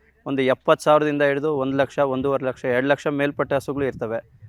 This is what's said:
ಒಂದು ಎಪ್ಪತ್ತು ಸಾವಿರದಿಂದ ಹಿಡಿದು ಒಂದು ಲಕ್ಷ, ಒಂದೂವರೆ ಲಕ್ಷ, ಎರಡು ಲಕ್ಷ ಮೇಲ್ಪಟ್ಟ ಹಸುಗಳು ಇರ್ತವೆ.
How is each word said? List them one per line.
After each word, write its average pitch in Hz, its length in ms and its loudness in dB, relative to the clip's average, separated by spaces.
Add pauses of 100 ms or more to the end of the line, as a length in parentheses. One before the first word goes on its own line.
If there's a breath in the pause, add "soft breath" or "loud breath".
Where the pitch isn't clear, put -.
(260)
ಒಂದು 139 160 -2
ಎಪ್ಪತ್ತು 131 420 2
ಸಾವಿರದಿಂದ 151 380 4
ಹಿಡಿದು 143 300 0 (120)
ಒಂದು 135 140 -2
ಲಕ್ಷ, 135 220 0
ಒಂದೂವರೆ 135 460 0
ಲಕ್ಷ, 127 200 -6
ಎರಡು 127 220 0
ಲಕ್ಷ 143 200 0
ಮೇಲ್ಪಟ್ಟ 143 460 -2
ಹಸುಗಳು 139 320 -2
ಇರ್ತವೆ. 117 360 -6 (280)